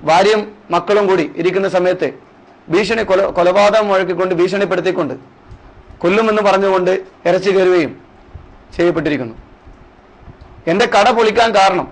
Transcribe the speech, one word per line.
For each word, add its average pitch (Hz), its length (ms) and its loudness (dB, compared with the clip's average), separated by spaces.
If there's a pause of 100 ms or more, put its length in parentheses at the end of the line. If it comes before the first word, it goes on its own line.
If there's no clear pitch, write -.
ഭാര്യയും 202 320 4 (340)
മക്കളും 202 340 0
കൂടി 175 160 0 (160)
ഇരിക്കുന്ന 185 340 -2
സമയത്ത് 180 340 0 (640)
ഭീഷണി, 214 360 0
കൊല-, 190 280 0
കൊലപാതകം 202 540 2
മുഴക്കിക്കൊണ്ട് 185 480 -2
ഭീഷണിപ്പെടുത്തിക്കൊണ്ട് 180 760 -2 (880)
കൊല്ലുമെന്ന് 214 440 0
പറഞ്ഞുകൊണ്ട് 190 460 0 (360)
ഇറച്ചി 185 280 0
കയറുകയും 180 340 2 (880)
ചെയ്യപ്പെട്ടിരിക്കുന്നു. 151 580 -2 (1400)
എൻ്റെ 208 240 0
കട 208 120 4 (100)
പൊളിക്കാൻ 226 420 2
കാരണം 185 320 2